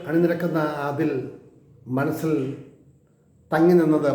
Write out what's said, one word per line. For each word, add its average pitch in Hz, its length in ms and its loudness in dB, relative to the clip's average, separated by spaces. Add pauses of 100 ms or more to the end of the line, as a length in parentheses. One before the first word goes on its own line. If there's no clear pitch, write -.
അണിനിരക്കുന്ന 165 520 0 (300)
അതിൽ 147 220 -2 (840)
മനസ്സിൽ 156 360 -2 (1160)
തങ്ങി 165 260 4
നിന്നത് 156 380 2